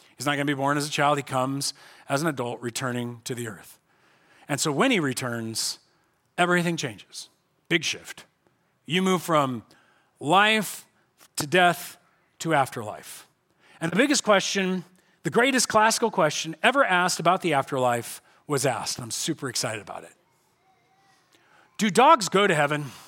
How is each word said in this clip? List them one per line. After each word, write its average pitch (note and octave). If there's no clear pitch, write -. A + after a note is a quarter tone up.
He's B2
not D3
gonna C#3+
be D3
born C#3
as D3
a -
child. D3
He C#3
comes C3+
as C#3
an E3+
adult B2+
returning A#2+
to B2+
the A#2
earth. -
And D3
so D#3
when G#3
he A3+
returns, A#2+
everything F3
changes. -
Big E3
shift. -
You E3+
move F#3
from C3+
life G3+
to D#3
death F3
to D#3+
afterlife. A#2
And E3
the E3+
biggest C#4
question, F#3
the E3
greatest B3+
classical A3
question D#3+
ever B3+
asked F3+
about F3
the D#3+
afterlife B2+
was C#3
asked. A2
I'm A#2+
super C#3
excited A2+
about F2
it. -
Do G#3+
dogs A#3
go G3+
to F#3
heaven? D3